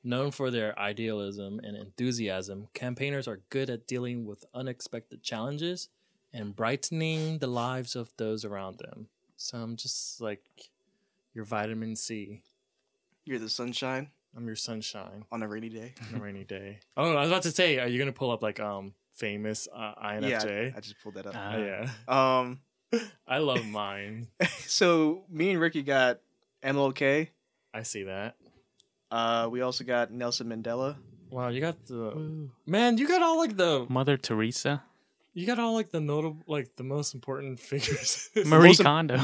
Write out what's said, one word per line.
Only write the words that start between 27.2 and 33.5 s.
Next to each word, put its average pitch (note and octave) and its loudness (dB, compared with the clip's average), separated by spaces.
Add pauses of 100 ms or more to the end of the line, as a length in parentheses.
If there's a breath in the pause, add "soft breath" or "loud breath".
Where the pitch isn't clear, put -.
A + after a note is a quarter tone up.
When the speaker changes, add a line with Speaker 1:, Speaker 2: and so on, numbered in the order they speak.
Speaker 1:
I A2 -8
see G#2 -6
that. G2 -8 (760)
Speaker 2:
Uh, A#2 2
we B2 -4
also B2+ -2
got A#2+ 0
Nelson A#2+ -4
Mandela. A#2 -4 (360)
Speaker 1:
Wow, B2+ -4
you B2 -2
got D#3+ -4
the A#2 -6
Speaker 3:
Woo. D#3 -8 (160)
Speaker 1:
man. A3+ 4
You C#4+ 2
got F4+ 4
all, E4 4
like, A#3 0